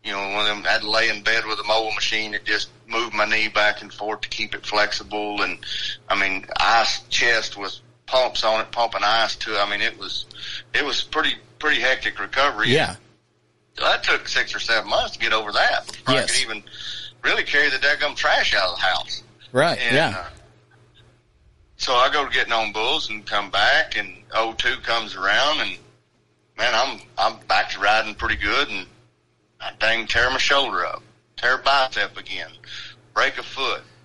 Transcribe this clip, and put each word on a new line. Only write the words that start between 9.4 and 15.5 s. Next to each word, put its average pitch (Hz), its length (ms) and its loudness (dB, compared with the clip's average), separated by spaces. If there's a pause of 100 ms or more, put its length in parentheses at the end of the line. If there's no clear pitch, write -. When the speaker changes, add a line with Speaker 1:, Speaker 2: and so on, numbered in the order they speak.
Speaker 1:
it. 101 40 0
I 101 100 0
mean, 104 120 -2
it 107 180 -2
was, 98 280 -8 (460)
it 147 120 2
was - 180 -2
pretty, - 300 -2 (260)
pretty 151 220 2
hectic - 400 0
recovery. 113 480 0
Speaker 2:
Yeah. 127 260 2 (840)
Speaker 1:
So - 60 -4
that 147 200 2
took - 260 0
six 127 260 -2
or 135 40 -4
seven - 300 0
months 208 240 2
to - 60 -14
get - 140 0
over 107 180 0